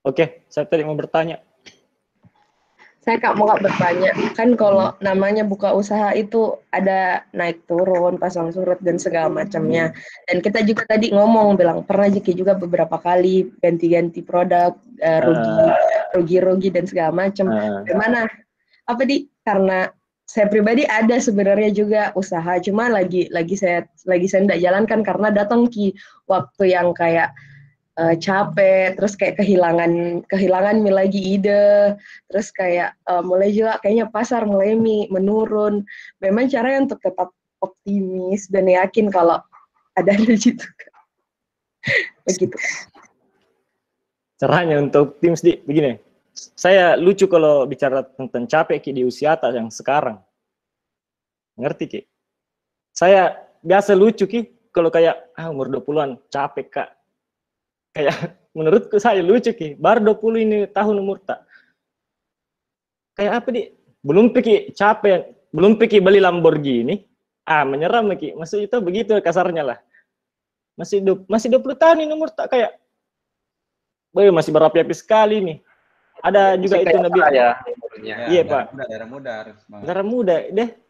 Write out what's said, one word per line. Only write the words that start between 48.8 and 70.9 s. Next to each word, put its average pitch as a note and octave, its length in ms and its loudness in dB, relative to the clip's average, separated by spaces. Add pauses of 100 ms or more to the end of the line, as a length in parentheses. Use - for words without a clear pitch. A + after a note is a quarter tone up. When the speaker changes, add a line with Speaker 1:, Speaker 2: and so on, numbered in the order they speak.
Speaker 1:
Ki, D3 80 -10
di B2+ 160 -2
usia D3 320 -2
Ata B2+ 160 -4
yang A2+ 160 -6
sekarang. C3 480 -4 (1400)
Ngerti, - 320 -8
Ki? G#2 140 -14 (920)
Saya F3+ 400 4 (320)
biasa G3 320 2
lucu, G3+ 320 4
Ki, A3+ 160 -6 (320)
kalau E3 160 2
kayak, E3 480 0
"Ah, E3 160 -10
umur C3+ 160 -6
dua C3+ 80 -4
puluhan C#3 480 -4
capek, C#3 420 -8
Kak." - 200 -8 (1080)
Kayak D3+ 160 0
<laughs> - 280 -10 (200)
menurutku G3+ 400 2
saya G3+ 240 2
lucu, A3+ 320 2
Ki. D3+ 240 -12
Baru G#3 240 2
dua G#3 160 2
puluh A3+ 240 -2
ini G#3+ 240 0
tahun G3+ 320 -2
umur G3 240 -6
tak. - 240 -10 (1700)
Kayak G3+ 240 -2
apa, A#3 120 -6
Di? A#3 120 -4 (400)
Belum G3+ 320 4
pikir G#3+ 400 2
capek, G3+ 560 0 (240)
belum G3+ 240 4
pikir G#3+ 240 4
beli G3 160 6
Lamborghini. D#3 800 2 (480)
Ah, D3+ 160 0
menyerah, D#3+ 400 -2 (160)
Ki. - 160 -10
Maksud G3 320 -6
itu A#3+ 160 -4
begitu G#3 400 -2
kasarnya E3+ 420 -2
lah. A#2+ 140 -6 (960)
Masih F3 240 -4